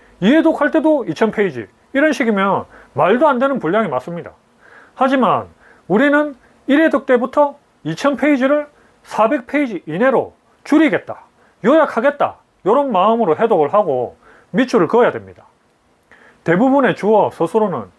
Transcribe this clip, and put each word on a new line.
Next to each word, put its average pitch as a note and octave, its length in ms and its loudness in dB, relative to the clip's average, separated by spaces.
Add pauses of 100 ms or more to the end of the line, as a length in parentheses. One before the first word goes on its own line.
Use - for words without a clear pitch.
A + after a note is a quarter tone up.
(220)
이 G3 100 2
회독할 D#4 400 2
때도 D4+ 340 0
이천 G3+ 260 -2
페이지, C#3 360 -4 (260)
이런 D4 200 2
식이면 G3 520 -2 (280)
말도 G3+ 340 2
안 C4 120 0
되는 C4+ 200 -2
분량이 F#3+ 300 -2
맞습니다. C#3+ 420 -8 (640)
하지만 A3+ 540 0 (400)
우리는 C#4+ 480 0 (320)
일 D4 140 2
회독 D#4+ 240 0
때부터 C4+ 520 0 (260)
이천 G3+ 320 -4
페이지를 C#4+ 520 0 (360)
사백 A3+ 440 -2
페이지 B3+ 380 -4
이내로 D#3+ 480 -2 (300)
줄이겠다, B3+ 560 0 (440)
요약하겠다, A3+ 760 0 (280)
요런 C4+ 260 0
마음으로 G#3 440 2
해독을 F#3 380 0
하고 C#3+ 420 -2 (360)
밑줄을 A3+ 360 0
그어야 A3 240 2
됩니다. G2 320 -14 (1000)
대부분의 A#3+ 500 2
주어, G3 360 2
서술어는 E3 540 -4 (140)